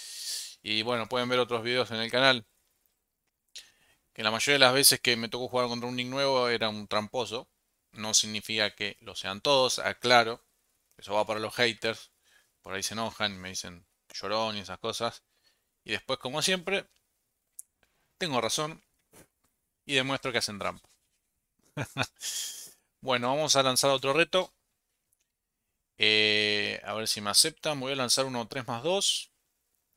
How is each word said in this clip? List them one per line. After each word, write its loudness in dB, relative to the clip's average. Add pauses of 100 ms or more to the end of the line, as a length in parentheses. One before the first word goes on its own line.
(640)
Y 0
bueno, -2
pueden 0
ver 2
otros 0
videos 0
en -4
el -4
canal. 4 (1700)
Que -6
la 2
mayoría 2
de 8
las 8
veces 6
que 2
me -4
tocó -6
jugar 0
contra -6
un -6
nick -6
nuevo 0
era 0
un -8
tramposo. -4 (440)
No -2
significa 0
que -6
lo -14
sean -6
todos, 2
aclaro. 4 (540)
Eso -8
va 2
para -2
los -6
haters. 0 (540)
Por -10
ahí -4
se -6
enojan -4
y -14
me -12
dicen -12 (300)
llorón -4
y -6
esas -12
cosas. -6 (600)
Y -12
después, -4
como -6
siempre, -2 (1300)
tengo -2
razón -4 (1000)
y -4
demuestro 0
que 0
hacen -4
trampa. -6 (840)
<laughs> -4 (920)
Bueno, 0
vamos 2
a 8
lanzar 4
otro 0
reto. 2 (1500)
Eh, 4
a -8
ver -6
si -4
me -4
aceptan. 0
Voy -6
a -4
lanzar 0
uno -6
tres -10
más -6
dos. -2 (680)